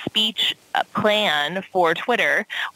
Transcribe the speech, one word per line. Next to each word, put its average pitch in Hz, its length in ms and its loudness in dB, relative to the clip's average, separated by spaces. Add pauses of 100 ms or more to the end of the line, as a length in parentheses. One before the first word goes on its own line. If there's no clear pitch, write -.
speech, - 520 -2 (180)
uh, - 80 2 (140)
plan 185 760 0
for 170 220 2
Twitter. 180 540 0 (280)